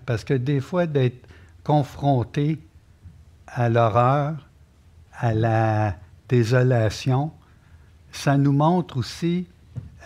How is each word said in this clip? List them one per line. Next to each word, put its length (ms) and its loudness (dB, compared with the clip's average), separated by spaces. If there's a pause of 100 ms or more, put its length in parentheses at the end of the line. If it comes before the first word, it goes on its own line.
parce 160 -2
que 120 -2
des 260 -2
fois, 260 -2
d'être 400 -2 (380)
confronté 920 0 (880)
à 200 0
l'horreur, 680 2 (760)
à 220 -2
la 640 0 (320)
désolation, 1040 0 (800)
ça 240 0
nous 160 2
montre 440 0
aussi, 500 -4 (600)